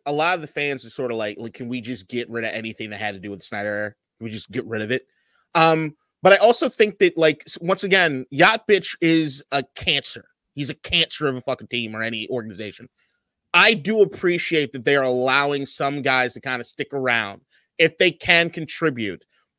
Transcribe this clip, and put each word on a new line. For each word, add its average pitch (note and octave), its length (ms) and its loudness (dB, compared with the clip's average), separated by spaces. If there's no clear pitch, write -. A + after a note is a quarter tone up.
a D3 40 -2
lot D#3 220 2
of F3+ 80 -4
the D3+ 60 -12
fans C#3+ 360 -6
are A#2 60 -18
sort B2 220 -6
of A2+ 60 -4
like, G#2+ 200 -6
like, A2+ 160 -12
"Can B2 140 -12
we B2+ 120 -6
just A2 280 -12
get B2 200 -6
rid A2+ 160 -6
of A2+ 80 -4
anything A2 380 -8
that G#2 100 -10
had G#2 140 -6
to F#2+ 60 -14
do G2 100 -12
with G2+ 120 -10
the - 40 -18
Snyder G#2 240 -6
era? G#2 240 -6
Can A#2 80 -12
we A2+ 60 -10
just G#2+ 180 -12
get A#2+ 160 -8
rid A2 160 -6
of G#2+ 80 -4
it?" B2+ 160 -4
Um, D#3+ 420 4
but F#3+ 100 10
I G3 40 6
also A#3 320 4
think G#3+ 280 0
that, F3 180 4
like, D#3+ 300 2
s-, - 160 -14
once F3+ 220 -2
again, F3 480 2
Yacht F#3+ 360 4
Bitch G3 320 2
is D#3+ 520 2
a C#3 120 -2
cancer. - 500 -4
He's C#3 160 -6
a - 40 -6
cancer - 520 -2
of C3 80 -2
a B2 60 -10
fucking B2 260 -8
team A2+ 280 -6
or A2 60 -6
any A2+ 280 -6
organization. A2 600 -10
I G3 220 6
do G#3+ 260 2
appreciate E3 720 0
that B2+ 120 -6
they C#3+ 100 4
are C#3 80 2
allowing C3+ 640 2
some C#3+ 360 -4
guys C3 320 2
to A2+ 80 -14
kinda B2+ 220 -6
stick - 300 -12
around A#2 480 -2
if E3 200 2
they F#3 140 4
can E3+ 380 2
contribute B2+ 760 -4